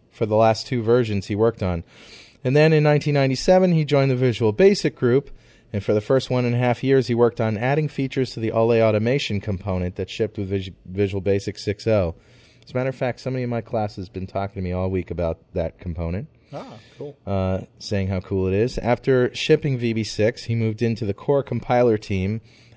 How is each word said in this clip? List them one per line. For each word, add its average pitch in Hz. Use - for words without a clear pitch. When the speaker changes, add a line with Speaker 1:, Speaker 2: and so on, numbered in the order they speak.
Speaker 1:
for -
the 107
last 113
two 123
versions 107
he 107
worked 113
on. 87
And 131
then 156
in 151
nineteen 147
ninety-seven, 175
he 160
joined 139
the 127
Visual 120
Basic 190
group – 131
and 101
for 113
the 107
first 135
one 123
and 120
a 120
half 123
years, 131
he 120
worked 117
on 110
adding 143
features 135
to 120
the 113
Ole 113
automation 110
component 92
that 95
shipped -
with 98
Vis-, 95
Visual 98
Basic 98
six -
oh. 95
As -
a -
matter 131
of 131
fact, 127
somebody 127
in 120
my 117
class 110
has 92
been 92
talking 98
to 98
me 90
all 92
week 92
about 82
that 82
component. 85
Speaker 2:
Ah, 175
cool. 143
Speaker 1:
Uh, 95
saying 98
how 95
cool 92
it 92
is. 117
After 123
shipping 143
V 117
B 110
six, 107
he 117
moved 110
into 113
the 98
core 139
compiler 123
team 101